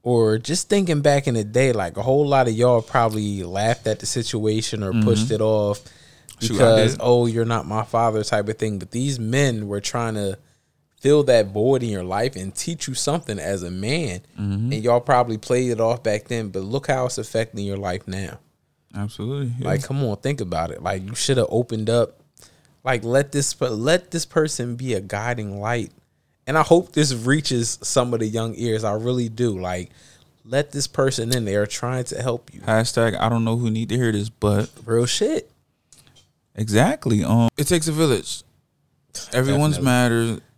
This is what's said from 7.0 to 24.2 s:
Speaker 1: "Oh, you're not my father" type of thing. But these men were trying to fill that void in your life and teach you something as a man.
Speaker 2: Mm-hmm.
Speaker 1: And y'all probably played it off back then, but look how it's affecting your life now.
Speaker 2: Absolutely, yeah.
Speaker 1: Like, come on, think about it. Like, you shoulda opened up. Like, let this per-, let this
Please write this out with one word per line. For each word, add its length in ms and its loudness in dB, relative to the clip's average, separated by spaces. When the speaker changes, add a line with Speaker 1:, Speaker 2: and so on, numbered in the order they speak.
Speaker 1:
"Oh, 220 6
you're 200 0
not 220 -2
my 160 -2
father" 400 0
type 240 0
of 100 -6
thing. 220 -4
But 120 -12
these 280 -4
men 480 0
were 140 -4
trying 320 -4
to 240 -4
fill 220 4
that 240 6
void 360 2
in 60 -2
your 140 -4
life 320 -2
and 200 -10
teach 320 -8
you 60 -8
something 460 -4
as 240 -4
a 80 -8
man. 500 -4
Speaker 2:
Mm-hmm. 320 -2
Speaker 1:
And 120 -4
y'all 180 4
probably 360 2
played 340 0
it 100 -2
off 220 0
back 240 -2
then, 220 -4
but 120 -6
look 260 -4
how 200 0
it's 100 -6
affecting 480 -4
your 120 -4
life 300 -6
now. 320 -8
Speaker 2:
Absolutely, 640 -6
yeah. 80 -6
Speaker 1:
Like, 160 0
come 200 -4
on, 140 -2
think 220 -4
about 320 -4
it. 120 -12
Like, 200 -4
you 120 -10
shoulda 320 2
opened 420 -2
up. 300 0
Like, 200 -2
let 300 2
this 200 -2
per-, 160 -2
let 420 0
this 140 -4